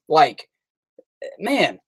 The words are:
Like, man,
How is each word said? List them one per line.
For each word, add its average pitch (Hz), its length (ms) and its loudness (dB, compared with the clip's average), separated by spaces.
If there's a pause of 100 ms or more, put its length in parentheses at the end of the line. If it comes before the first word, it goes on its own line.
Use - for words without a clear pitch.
Like, 151 420 2 (920)
man, 226 480 -4